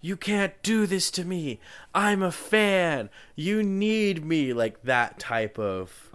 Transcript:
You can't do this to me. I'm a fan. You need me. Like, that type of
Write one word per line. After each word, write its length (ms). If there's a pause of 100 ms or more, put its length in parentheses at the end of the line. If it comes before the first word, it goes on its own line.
You 160
can't 460
do 240
this 260
to 120
me. 340 (360)
I'm 280
a 80
fan. 800 (240)
You 280
need 640
me. 280
Like, 300
that 360
type 400
of 560